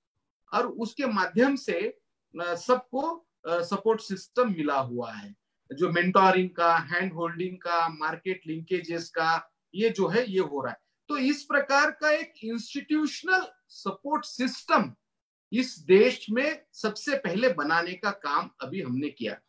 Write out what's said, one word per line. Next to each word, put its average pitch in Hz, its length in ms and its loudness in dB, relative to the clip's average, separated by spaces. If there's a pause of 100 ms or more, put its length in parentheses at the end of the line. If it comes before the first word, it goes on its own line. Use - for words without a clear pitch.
(540)
और 233 140 0
उसके 247 380 -6
माध्यम 214 500 2
से, 196 420 -4 (440)
अ, 175 140 -2
सबको, 254 720 -2 (200)
अ, 170 140 0
support 208 400 0
system 220 500 -2
मिला 147 280 0
हुआ 120 320 -4
है। 101 240 -14 (380)
जो 165 160 0
mentoring 185 600 4
का, 170 280 2
hand 175 360 -4
holding 170 440 -6
का, 170 320 -2
market 165 580 -6
linkages 165 640 -6
का, 165 420 -2 (240)
ये 220 140 2
जो 190 180 0
है, 220 240 0
ये 185 80 0
हो 143 220 0
रहा 120 120 -4
है। - 60 -18 (300)
तो 294 80 -4
इस 269 260 0
प्रकार 285 480 2
का 302 200 2
एक 311 220 -2 (100)
institutional 302 1040 -2 (200)
support 285 580 -4
system 247 680 0 (600)
इस 247 260 -2
देश 202 500 6
में 285 340 -2 (100)
सबसे 220 440 -4
पहले 208 320 0
बनाने 165 440 0
का 196 180 -4
काम 156 380 -2 (120)
अभी 151 200 -8
हमने 131 280 -2
किया। 107 280 -8 (120)